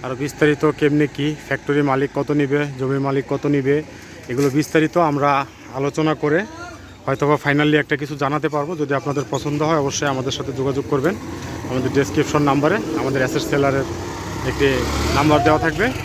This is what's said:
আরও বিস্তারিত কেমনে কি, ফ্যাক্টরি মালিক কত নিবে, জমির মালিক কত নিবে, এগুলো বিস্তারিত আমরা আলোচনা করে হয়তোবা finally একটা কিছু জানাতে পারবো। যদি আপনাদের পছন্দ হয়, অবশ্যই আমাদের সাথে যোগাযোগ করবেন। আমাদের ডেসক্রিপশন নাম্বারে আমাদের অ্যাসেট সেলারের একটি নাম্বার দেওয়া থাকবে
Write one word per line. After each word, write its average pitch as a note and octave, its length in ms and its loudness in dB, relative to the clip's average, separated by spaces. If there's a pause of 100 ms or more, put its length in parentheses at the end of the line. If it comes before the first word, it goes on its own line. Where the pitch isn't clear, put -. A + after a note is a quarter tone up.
আরও B2+ 180 -6
বিস্তারিত D3 400 2 (180)
কেমনে D3+ 260 4 (100)
কি, C#3+ 100 -2 (200)
ফ্যাক্টরি C#3+ 440 0
মালিক C3+ 280 0
কত C#3 100 -2 (120)
নিবে, C#3+ 200 2 (180)
জমির C3+ 280 -2
মালিক C3+ 260 0
কত C#3 120 -4 (100)
নিবে, C#3 220 2 (540)
এগুলো C#3 260 2
বিস্তারিত D#3 400 2 (140)
আমরা C#3+ 200 2 (480)
আলোচনা D#3 340 0 (100)
করে D3+ 180 2 (680)
হয়তোবা C#3+ 380 2
finally D3+ 380 4
একটা D3+ 180 0
কিছু D3 220 -6
জানাতে C#3+ 320 -2
পারবো। D3 260 -2
যদি C#3+ 200 -2
আপনাদের C#3 320 -2
পছন্দ D3 360 -2
হয়, D#3+ 140 2
অবশ্যই C#3 320 -2
আমাদের C3 240 -2
সাথে C3+ 220 -6
যোগাযোগ C#3 320 0
করবেন। C#3+ 220 2 (560)
আমাদের B2+ 260 -2
ডেসক্রিপশন D3 540 2
নাম্বারে C#3+ 260 2 (240)
আমাদের C3+ 220 0
অ্যাসেট C3 280 0
সেলারের C#3 360 2 (640)
একটি C#3 180 2 (480)
নাম্বার D3+ 300 6
দেওয়া D#3 180 4
থাকবে E3 220 0 (180)